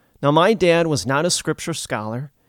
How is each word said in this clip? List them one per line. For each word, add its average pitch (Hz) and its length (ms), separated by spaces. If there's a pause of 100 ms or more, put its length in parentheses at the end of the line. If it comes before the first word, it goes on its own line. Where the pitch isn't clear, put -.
(240)
Now, 143 80
my 175 240
dad 170 320
was 151 180
not 139 180
a 175 60
scripture - 460
scholar. 117 560 (180)